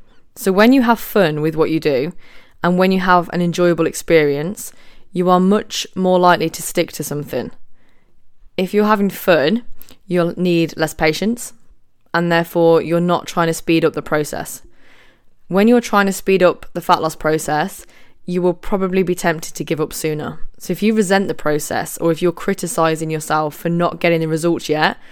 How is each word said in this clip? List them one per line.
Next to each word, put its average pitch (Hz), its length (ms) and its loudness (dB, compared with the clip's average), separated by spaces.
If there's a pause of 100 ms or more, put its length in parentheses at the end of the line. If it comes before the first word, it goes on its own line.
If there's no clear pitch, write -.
(340)
So - 160 -2
when 214 220 6
you 277 80 4
have 233 180 2
fun 151 440 0
with 156 140 0
what 156 120 2
you 160 100 0
do, 151 360 0 (500)
and 180 140 2
when 185 120 4
you 190 100 2
have 180 340 4
an 175 80 0
enjoyable 170 440 2
experience, 156 880 0 (380)
you 180 200 0
are 180 100 6
much 190 540 0
more 185 240 2
likely 175 320 4
to - 100 -12
stick - 320 -4
to - 100 -8
something. 147 480 -6 (1080)
If 185 160 -4
you're 208 100 2
having 208 240 2
fun, 180 560 2 (420)
you'll 175 320 0
need 170 380 0
less 160 160 0
patience, 185 640 -2 (580)
and 170 180 0
therefore 170 520 4
you're 170 180 0
not 175 260 0
trying 170 200 0
to 165 80 0
speed 165 320 2
up 156 80 -2
the 147 80 -6
process. - 580 -4 (880)
When 196 180 4
you're 240 140 6
trying 202 260 2
to 196 60 0
speed 190 300 0
up - 320 2
the 175 80 -8
fat 175 180 2
loss 160 160 -2
process, 156 680 -2 (400)
you 180 160 -2
will 180 100 2
probably 190 500 0
be 180 120 -2
tempted 165 400 -4
to 151 100 -8
give 151 160 -4
up - 140 -4
sooner. 156 520 -4 (120)
So - 140 -6
if 170 100 -6
you 220 120 4
resent 196 320 2
the 156 80 -4
process, 151 640 -4
or 165 160 0
if 156 80 -6
you're 175 100 2
criticizing 160 800 -2
yourself 156 460 -2
for - 140 -4
not 170 300 -2
getting 170 200 2
the 160 80 -2
results 160 400 -2
yet, 151 300 0 (140)